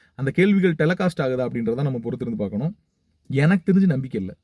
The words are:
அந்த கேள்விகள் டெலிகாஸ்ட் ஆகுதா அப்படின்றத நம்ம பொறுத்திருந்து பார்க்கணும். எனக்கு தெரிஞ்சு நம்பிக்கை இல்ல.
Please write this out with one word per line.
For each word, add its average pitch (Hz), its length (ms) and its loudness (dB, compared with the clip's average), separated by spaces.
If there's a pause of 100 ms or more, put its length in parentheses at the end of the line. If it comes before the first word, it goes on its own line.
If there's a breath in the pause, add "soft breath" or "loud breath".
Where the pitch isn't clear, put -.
(200 soft breath)
அந்த 135 120 -4
கேள்விகள் 185 460 4
டெலிகாஸ்ட் 175 440 0
ஆகுதா 127 240 -2
அப்படின்றத 117 380 -2
நம்ம 131 160 -2
பொறுத்திருந்து 117 400 -6
பார்க்கணும். 104 340 -4 (560)
எனக்கு 151 360 2
தெரிஞ்சு 190 240 4
நம்பிக்கை 131 320 -2
இல்ல. 92 120 -8 (100)